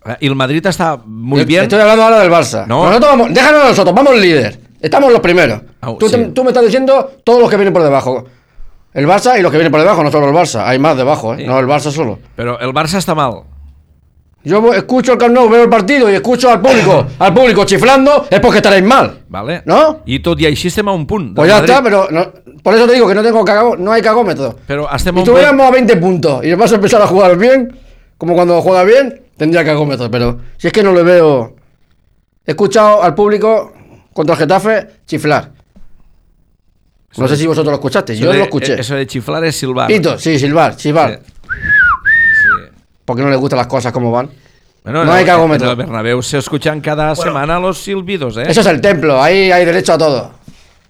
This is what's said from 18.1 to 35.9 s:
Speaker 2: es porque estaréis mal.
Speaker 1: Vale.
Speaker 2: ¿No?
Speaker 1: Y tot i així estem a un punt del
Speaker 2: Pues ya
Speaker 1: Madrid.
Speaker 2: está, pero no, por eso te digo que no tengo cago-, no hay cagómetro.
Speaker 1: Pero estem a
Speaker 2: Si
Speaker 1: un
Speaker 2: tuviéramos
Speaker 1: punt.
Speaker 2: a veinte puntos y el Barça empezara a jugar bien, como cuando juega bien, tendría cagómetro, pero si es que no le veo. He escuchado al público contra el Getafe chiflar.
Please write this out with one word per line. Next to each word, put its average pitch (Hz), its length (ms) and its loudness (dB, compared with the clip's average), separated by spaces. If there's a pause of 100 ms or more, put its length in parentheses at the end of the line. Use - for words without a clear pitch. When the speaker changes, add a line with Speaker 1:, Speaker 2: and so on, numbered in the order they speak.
Speaker 2:
es 269 80 2
porque 214 200 2
estaréis 196 260 2
mal. 220 440 0
Speaker 1:
Vale. 117 360 -10
Speaker 2:
¿No? 302 420 0
Speaker 1:
Y 131 140 -6
tot 170 200 -2
i 156 60 2
així 156 220 -2
estem 208 200 -4
a 196 40 -2
un 165 140 -6
punt 165 260 -6
del - 20 -16
Speaker 2:
Pues 151 140 2
ya 208 80 4
Speaker 1:
Madrid. 185 140 2
Speaker 2:
está, 262 120 4
pero 196 300 0
no, 170 180 -2 (320)
por 190 120 2
eso 233 120 4
te 240 80 4
digo 233 140 4
que 190 80 2
no 214 80 0
tengo 226 200 2
cago-, 214 320 0
no 180 140 -4
hay 226 120 0
cagómetro. 185 520 -2 (140)
Speaker 1:
Pero 143 260 -6
estem 175 220 -2
a - 20 0
Speaker 2:
Si 185 40 2
Speaker 1:
un 240 120 4
Speaker 2:
tuviéramos 277 320 4
Speaker 1:
punt. - 20 4
Speaker 2:
a 254 80 4
veinte 233 200 2
puntos 165 480 -2
y 156 60 -2
el 170 80 0
Barça 220 180 2
empezara 208 280 2
a 131 40 2
jugar 180 280 4
bien, 247 400 0 (420)
como 170 180 -4
cuando 175 260 0
juega 185 220 2
bien, 247 360 2 (160)
tendría 160 280 0
cagómetro, 143 480 -2
pero 120 260 -2 (200)
si 170 100 -4
es - 40 -2
que 214 120 0
no 190 80 2
le 175 100 4
veo. 156 540 2 (880)
He 156 60 -2
escuchado 208 500 2
al 170 140 0
público 208 560 0 (420)
contra 160 220 -2
el - 20 -2
Getafe 190 480 -2 (200)
chiflar. - 440 -4 (1600)